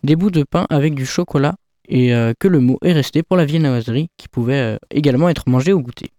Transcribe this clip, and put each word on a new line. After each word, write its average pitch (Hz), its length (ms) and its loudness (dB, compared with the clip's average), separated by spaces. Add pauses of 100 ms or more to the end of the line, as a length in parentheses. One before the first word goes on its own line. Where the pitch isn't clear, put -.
des 143 140 2
bouts 185 160 0
de 160 100 0
pain 170 280 -2
avec 147 240 0
du 131 120 -6
chocolat, 160 480 -2 (340)
et, 123 240 2
euh, 117 280 0
que 196 80 2
le 175 100 4
mot 127 240 2
est 180 100 2
resté 151 300 0
pour 185 140 -2
la 175 80 2
viennoiserie 143 720 -2
qui - 100 -20
pouvait, 123 280 -4
euh, 117 220 -2 (140)
également 147 380 2
être - 200 -2
mangée 131 240 2
au 185 80 2
goûter. 120 380 -12